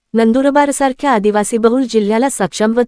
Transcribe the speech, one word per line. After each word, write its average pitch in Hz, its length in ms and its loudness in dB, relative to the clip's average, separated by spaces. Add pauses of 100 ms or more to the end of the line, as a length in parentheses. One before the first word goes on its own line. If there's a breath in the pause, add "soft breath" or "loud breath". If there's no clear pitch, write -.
(140)
नंदुरबारसारख्या 269 1000 0
आदिवासी 208 460 0
बहुल 233 320 2
जिल्ह्याला 220 400 0
सक्षम 214 460 -2
व 247 120 2